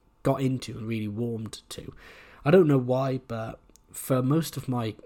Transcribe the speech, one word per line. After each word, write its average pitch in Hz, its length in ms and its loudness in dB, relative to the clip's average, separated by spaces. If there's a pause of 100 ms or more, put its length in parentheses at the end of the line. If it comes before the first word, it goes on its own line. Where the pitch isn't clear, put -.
(240)
got 135 160 2
into 127 360 -2
and 110 120 -8
really 110 180 -4
warmed 113 600 -6
to. - 260 -14 (500)
I 143 60 4
don't 180 160 8
know 139 120 6
why, 131 500 0
but 113 320 -10 (320)
for 127 300 0
most 151 340 0
of 135 120 -8
my 117 380 -4